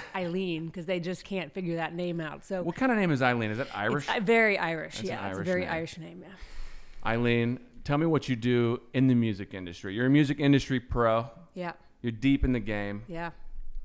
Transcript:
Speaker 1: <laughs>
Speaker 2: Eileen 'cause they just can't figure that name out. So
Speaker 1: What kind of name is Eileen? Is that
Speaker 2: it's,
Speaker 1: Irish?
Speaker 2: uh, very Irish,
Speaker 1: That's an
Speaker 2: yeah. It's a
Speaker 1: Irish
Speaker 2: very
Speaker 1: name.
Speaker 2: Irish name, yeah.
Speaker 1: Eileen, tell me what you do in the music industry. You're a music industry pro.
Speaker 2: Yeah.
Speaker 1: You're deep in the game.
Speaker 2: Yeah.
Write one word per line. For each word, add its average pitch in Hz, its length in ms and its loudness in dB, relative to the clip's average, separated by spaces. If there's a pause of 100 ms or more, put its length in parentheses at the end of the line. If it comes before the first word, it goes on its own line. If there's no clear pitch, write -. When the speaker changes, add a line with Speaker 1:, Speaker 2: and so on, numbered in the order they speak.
Speaker 1:
<laughs> - 100 -12
Speaker 2:
Eileen 175 560 -2
'cause 170 140 -10
they 185 160 -2
just 170 240 -6
can't 180 260 -6
figure 170 240 -4
that 165 180 -4
name 170 280 -4
out. 151 240 -10
So 185 180 -4
Speaker 1:
What 170 140 -4
kind 262 140 2
of 220 60 2
name 180 140 4
is 127 100 2
Eileen? 117 300 2
Is 107 60 -4
that 135 100 -4
Speaker 2:
it's, - 80 -12
Speaker 1:
Irish? 110 340 0
Speaker 2:
uh, - 120 0
very 220 360 4
Irish, 160 400 -4
Speaker 1:
That's 202 120 -4
an 196 60 -4
Speaker 2:
yeah. - 0 -
It's - 80 -8
a 190 160 -6
Speaker 1:
Irish - 80 -2
Speaker 2:
very 180 140 0
Speaker 1:
name. 170 120 -6
Speaker 2:
Irish 160 240 -6
name, 165 280 -14
yeah. 185 80 -18 (760)
Speaker 1:
Eileen, 120 500 2 (240)
tell 143 140 0
me 160 80 2
what 156 240 2
you 127 80 2
do 120 420 2 (140)
in 131 140 4
the 127 80 6
music 104 380 0
industry. 92 400 -10
You're 120 120 0
a 131 60 4
music 147 280 4
industry 139 400 4
pro. 117 500 2 (240)
Speaker 2:
Yeah. 175 200 -8 (280)
Speaker 1:
You're 120 120 -2
deep 135 320 2
in 127 80 2
the 120 80 0
game. 101 460 -4
Speaker 2:
Yeah. 170 240 -8 (540)